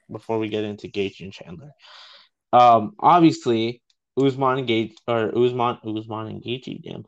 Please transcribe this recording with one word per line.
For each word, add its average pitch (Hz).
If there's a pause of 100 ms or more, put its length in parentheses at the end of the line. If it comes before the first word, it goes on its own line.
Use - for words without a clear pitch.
before 113
we 110
get 107
into 104
Gaethje 101
and 95
Chandler. - (800)
Um, 117
obviously, 127 (340)
Usman 135
and 131
Gaethje, 110 (120)
or 113
Usman, 120
Usman 110
and 104
Gaethje, -
damn. -